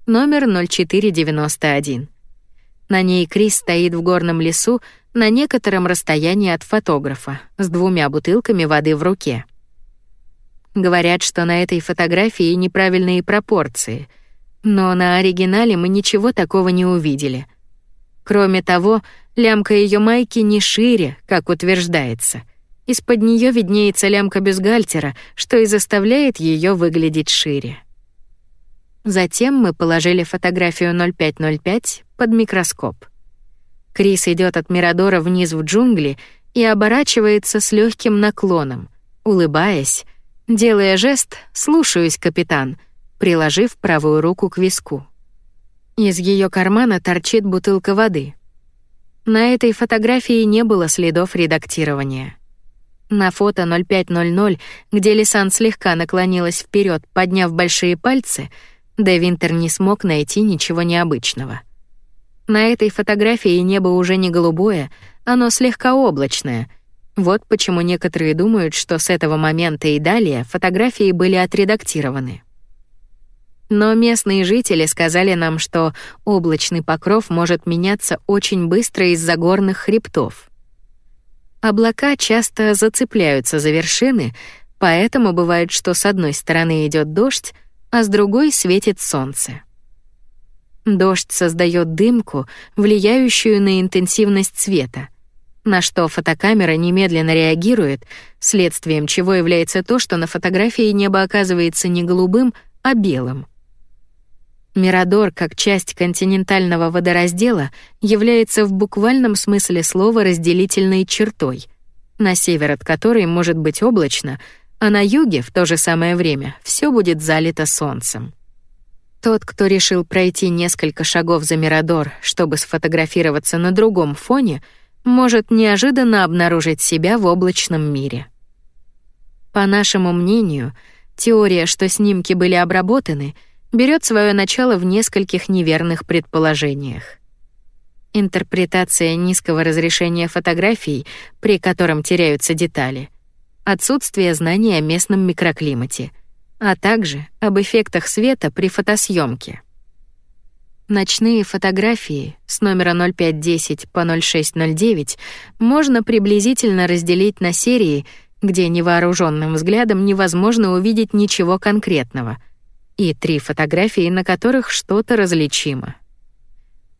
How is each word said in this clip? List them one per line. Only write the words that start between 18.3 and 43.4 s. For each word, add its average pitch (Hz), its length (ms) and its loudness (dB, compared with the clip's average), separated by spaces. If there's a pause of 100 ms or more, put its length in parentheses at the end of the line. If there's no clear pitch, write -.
того, 190 400 2 (360)
лямка 220 360 2
ее 208 280 4
майки 233 380 2
не 208 200 2
шире, 214 560 2 (100)
как 180 220 -2
утверждается. 170 960 -2 (440)
Из-под 240 360 0
нее 233 300 4
виднеется 208 580 0
лямка 202 320 0
бюстгальтера, 190 720 0 (180)
что - 240 0
и 226 80 6
заставляет 214 720 0
ее 160 380 0
выглядеть 160 540 0
шире. 139 480 -4 (1300)
Затем 196 480 0
мы 233 200 2
положили 170 520 0
фотографию 180 680 -2
ноль 175 200 0
пять 151 260 -4
ноль 156 180 -2
пять - 460 -4 (140)
под 233 140 0
микроскоп. 196 760 -2 (880)
Крис 196 340 2
идет 175 300 0
от 160 120 -4
Мирадора 180 520 2
вниз 180 320 0
в 160 80 -4
джунгли 170 560 0 (360)
и 240 120 2
оборачивается 214 960 2
с - 100 -2
легким 214 480 2
наклоном, 165 680 -2 (340)
улыбаясь, 170 800 0 (460)
делая 208 480 4
жест 254 400 0 (160)
«Слушаюсь, 269 640 0
капитан», 156 600 -2 (420)
приложив 175 580 0